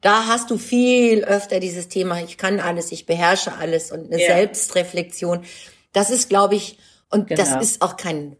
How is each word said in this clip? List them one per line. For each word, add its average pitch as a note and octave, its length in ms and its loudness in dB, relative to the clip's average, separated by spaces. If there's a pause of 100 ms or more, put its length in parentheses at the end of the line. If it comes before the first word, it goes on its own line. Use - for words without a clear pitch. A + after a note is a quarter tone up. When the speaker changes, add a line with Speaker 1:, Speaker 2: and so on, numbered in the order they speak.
Speaker 1:
Da A3 240 4
hast A#3+ 240 -2
du A3+ 80 0
viel B3 680 4
öfter G3+ 360 0
dieses F3+ 280 -8
Thema, F#3 340 -4
ich E3+ 140 -14
kann G3 240 -2
alles, F3 320 -6
ich - 140 -14
beherrsche F3 500 2
alles E3 340 -4
und E3 220 -10
eine E3+ 80 0
Speaker 2:
Ja. E3+ 160 4
Speaker 1:
Selbstreflexion. F3 1080 -2 (480)
Das G3+ 160 2
ist, B3 180 -2
glaub G3 240 4
ich, G#3 240 -4 (340)
und - 200 0
das D#3+ 200 0
Speaker 2:
Genau. C3 120 0
Speaker 1:
ist - 180 -2
auch F#3 160 -2
kein D3 440 -8